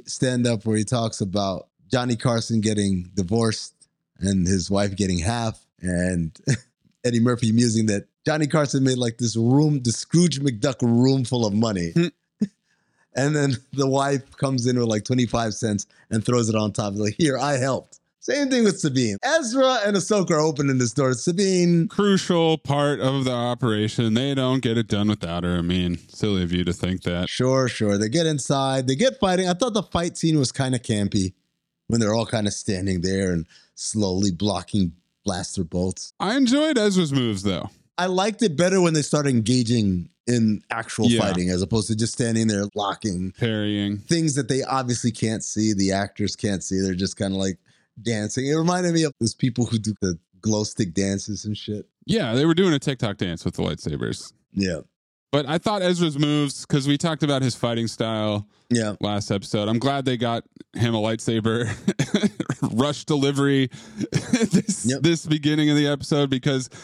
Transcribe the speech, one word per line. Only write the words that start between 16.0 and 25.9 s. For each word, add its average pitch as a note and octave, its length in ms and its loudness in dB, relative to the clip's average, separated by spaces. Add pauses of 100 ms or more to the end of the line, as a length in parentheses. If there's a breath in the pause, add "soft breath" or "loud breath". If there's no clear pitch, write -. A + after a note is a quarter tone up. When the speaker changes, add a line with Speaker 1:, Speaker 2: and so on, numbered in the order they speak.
Speaker 1:
and A2 140 -2
throws A#2+ 240 2
it A2 80 2
on G#2+ 160 0
top. G2+ 240 -4
Like, G#2+ 200 -2
"Here, C#3 220 2
I C#3 200 -2
helped." B2 420 -4 (180)
Same C#4 320 -2
thing A#3+ 140 4
with F#3 160 2
Sabine. B2 420 0
Ezra C4 640 2
and G#3 100 2
Ahsoka F#3+ 360 2
are D#3 80 4
opening C#3+ 380 2
this B2 140 2
door. C3 220 2
Sabine. F3 720 2
Speaker 2:
Crucial F3+ 720 2
part C#3+ 400 0
of C3+ 260 0
the B2+ 60 0
operation. A#2+ 840 0
They C3+ 200 0
don't C3 280 2
get A#2 160 0
it G#2+ 100 0
done G#2 200 0
without F2 360 -2
her. F2 140 0
I - 20 0
mean, F2 380 0 (100)